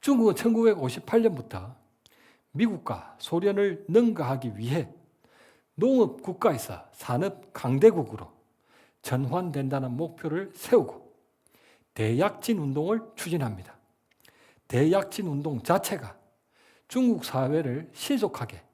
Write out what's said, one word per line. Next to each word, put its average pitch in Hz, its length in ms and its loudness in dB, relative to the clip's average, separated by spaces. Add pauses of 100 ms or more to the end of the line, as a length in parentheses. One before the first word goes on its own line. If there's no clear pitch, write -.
중국은 233 340 4
천구백오십팔 220 840 2
년부터 123 540 -4 (760)
미국과 156 680 -4
소련을 196 720 0
능가하기 135 680 2
위해 123 320 -2 (880)
농업 226 480 2
국가에서 - 680 -2
산업 - 640 -4
강대국으로 135 800 4 (680)
전환된다는 135 920 -2
목표를 160 640 -6
세우고, - 600 0 (760)
대약진 160 640 0
운동을 156 440 -2 (140)
추진합니다. 123 600 -6 (920)
대약진 185 600 2
운동 143 340 -4
자체가 165 560 -2 (720)
중국 247 360 2
사회를 139 680 -2
신속하게 - 680 -4 (120)